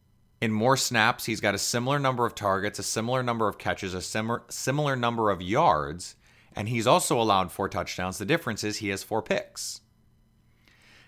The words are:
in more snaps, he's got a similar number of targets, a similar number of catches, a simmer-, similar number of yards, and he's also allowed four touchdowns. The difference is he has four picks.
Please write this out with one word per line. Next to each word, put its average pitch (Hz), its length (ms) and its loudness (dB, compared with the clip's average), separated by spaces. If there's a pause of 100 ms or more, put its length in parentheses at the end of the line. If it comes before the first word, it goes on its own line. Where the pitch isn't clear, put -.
(420)
in 113 120 0
more 120 240 4
snaps, 117 480 2
he's 107 160 -2
got 101 120 4
a 98 40 -2
similar 127 420 0
number 127 260 2
of 110 80 -2
targets, 101 460 0
a 95 40 -6
similar 120 380 -2
number 117 280 0
of - 80 -4
catches, 90 360 -4
a 90 80 -4
simmer-, 113 460 -4
similar 139 480 -2
number 117 360 2
of 90 100 -2
yards, 90 760 2 (400)
and 110 140 -4
he's 117 180 0
also 151 320 4
allowed 98 320 4
four 98 160 -2
touchdowns. 92 500 -4
The 104 80 -6
difference 123 380 -2
is 107 140 -2
he 104 100 -6
has 98 160 -2
four 107 180 -2
picks. - 600 -6 (1300)